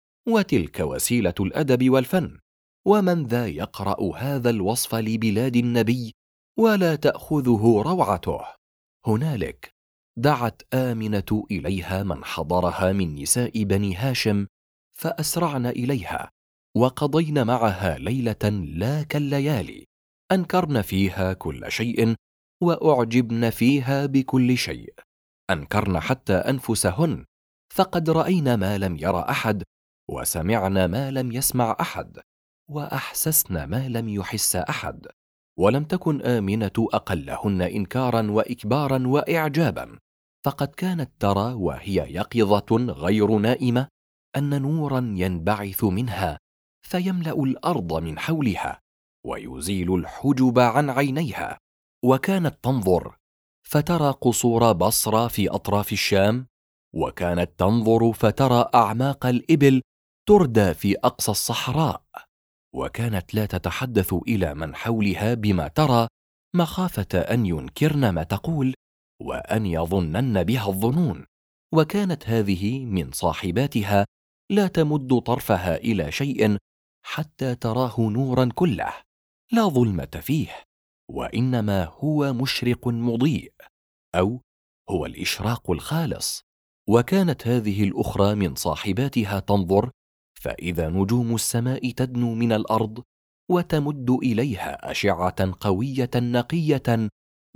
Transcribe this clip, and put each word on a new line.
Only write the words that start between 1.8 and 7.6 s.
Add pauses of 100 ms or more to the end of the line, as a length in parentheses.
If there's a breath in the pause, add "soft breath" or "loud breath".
والفن، (500)
ومن
ذا
يقرأ
هذا
الوصف
لبلاد
النبي (460)
ولا
تأخذه